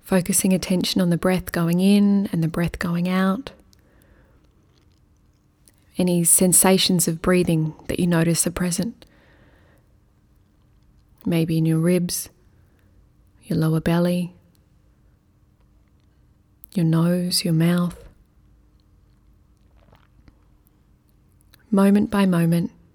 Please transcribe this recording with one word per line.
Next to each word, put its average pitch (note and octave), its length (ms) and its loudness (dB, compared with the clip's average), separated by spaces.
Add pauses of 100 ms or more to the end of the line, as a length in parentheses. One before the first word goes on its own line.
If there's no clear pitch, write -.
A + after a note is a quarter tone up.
Focusing F#3+ 500 0
attention F#3 480 -2
on F3 100 2
the E3+ 60 2
breath F3+ 360 -2
going E3+ 280 0
in G3+ 520 4
and E3 100 -2
the D#3+ 60 0
breath E3+ 300 -4
going F3 300 -4
out. F#3+ 440 -2 (2500)
Any F3 260 2
sensations F#3 800 2
of E3 160 -4
breathing E3+ 520 0 (140)
that - 120 -4
you F3+ 60 0
notice E3 400 0
are F3 40 -2
present. F3+ 540 -6 (2250)
Maybe E3 340 -2
in D#3+ 80 0
your D#3+ 120 0
ribs, F3 520 -2 (1120)
your E3 140 -4
lower D#3+ 220 0
belly, F3 540 -2 (2500)
your E3+ 120 0
nose, F3 580 -2
your E3 100 -2
mouth. F3 480 0 (3750)
Moment G3+ 400 2
by G3+ 160 0
moment, E3+ 440 0 (240)